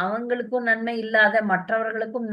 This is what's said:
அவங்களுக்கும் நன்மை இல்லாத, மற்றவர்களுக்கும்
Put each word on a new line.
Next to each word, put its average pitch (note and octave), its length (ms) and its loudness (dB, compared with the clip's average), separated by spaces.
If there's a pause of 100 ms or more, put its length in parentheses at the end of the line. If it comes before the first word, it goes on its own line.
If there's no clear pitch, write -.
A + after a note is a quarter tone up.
அவங்களுக்கும் A#3+ 680 -2
நன்மை A3+ 240 0 (100)
இல்லாத, G#3+ 320 4 (160)
மற்றவர்களுக்கும் A3 800 -2